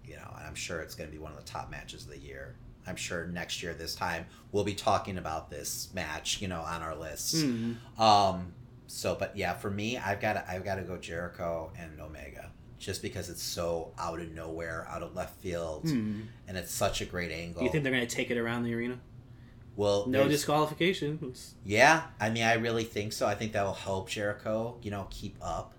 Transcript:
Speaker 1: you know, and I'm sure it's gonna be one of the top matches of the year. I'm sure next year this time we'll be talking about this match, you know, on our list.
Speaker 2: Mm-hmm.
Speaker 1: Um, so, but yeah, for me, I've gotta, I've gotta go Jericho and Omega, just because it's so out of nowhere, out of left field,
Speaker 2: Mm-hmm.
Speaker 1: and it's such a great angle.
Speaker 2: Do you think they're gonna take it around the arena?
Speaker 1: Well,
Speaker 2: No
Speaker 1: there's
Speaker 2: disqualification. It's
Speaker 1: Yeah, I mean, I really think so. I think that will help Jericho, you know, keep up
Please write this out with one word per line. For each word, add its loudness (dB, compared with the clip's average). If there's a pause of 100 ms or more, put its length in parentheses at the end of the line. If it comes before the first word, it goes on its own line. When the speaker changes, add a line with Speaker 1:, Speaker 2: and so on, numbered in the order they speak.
Speaker 1:
you -14
know, -14
and -12
I'm -10
sure -4
it's -8
gonna -8
be -10
one -10
of -12
the -16
top -6
matches -12
of -14
the -14
year. -12 (320)
I'm -6
sure -2
next -4
year -4
this -6
time -2 (260)
we'll 4
be 0
talking 2
about -4
this -6
match, -2
you -2
know, -2
on -4
our -4
list. -2
Speaker 2:
Mm-hmm. 0
Speaker 1:
Um, 8 (340)
so, 0
but -2
yeah, 2
for -2
me, 0
I've 0
gotta, 0
I've -2
gotta 0
go -4
Jericho -4
and -12
Omega, -12 (280)
just -4
because -4
it's -8
so -2
out -2
of -6
nowhere, -6
out -6
of -8
left -6
field, -2
Speaker 2:
Mm-hmm. 2 (280)
Speaker 1:
and -6
it's -6
such 2
a -2
great -2
angle. -6
Speaker 2:
Do 4
you 6
think 4
they're 4
gonna 4
take -2
it 4
around 0
the 0
arena? -2 (720)
Speaker 1:
Well, 4
Speaker 2:
No 4
Speaker 1:
there's 8
Speaker 2:
disqualification. 2
It's -10 (100)
Speaker 1:
Yeah, 10 (140)
I 2
mean, 2
I 8
really 2
think -2
so. 2
I 4
think -2
that 4
will 2
help -2
Jericho, 0
you -4
know, -4
keep -8
up -4